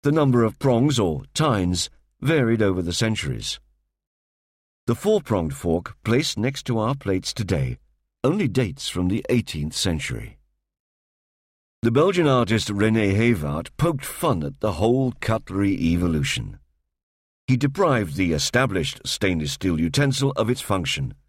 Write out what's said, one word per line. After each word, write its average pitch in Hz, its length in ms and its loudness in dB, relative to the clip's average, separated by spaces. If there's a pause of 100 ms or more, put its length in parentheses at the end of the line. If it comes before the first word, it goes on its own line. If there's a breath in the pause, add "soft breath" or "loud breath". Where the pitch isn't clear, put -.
The 143 100 2
number 135 320 4
of 113 140 0
prongs, 131 400 2
or 82 280 0 (100)
tines, 98 560 0 (300)
varied 117 420 2
over 92 180 2
the 87 120 -4
centuries. - 680 -4 (1300)
The 117 80 2
four-pronged 107 600 0
fork 85 480 -2
placed 120 360 0
next 135 260 -4
to 117 140 -2
our 120 160 0
plates 98 400 -4
today 76 420 -2 (460)
only 165 240 0
dates 101 420 -2
from 90 200 0
the 104 200 -2
eighteenth 78 460 -2
century. 62 640 -4 (1400)
The 113 100 2
Belgian 170 360 2
artist 113 420 2
René 104 460 2
Hayward 85 640 0
poked 160 280 -2
fun 113 380 -2
at - 160 -8
the 107 120 0
whole 120 500 2
cutlery 98 520 0
evolution. 78 840 0 (880)
He 131 120 2
deprived 139 580 0
the 87 180 2
established 95 720 -2
stainless 82 460 -2
steel 87 280 -2
utensil 139 520 0
of 110 180 -2
its 127 120 -2
function 104 520 -4 (160)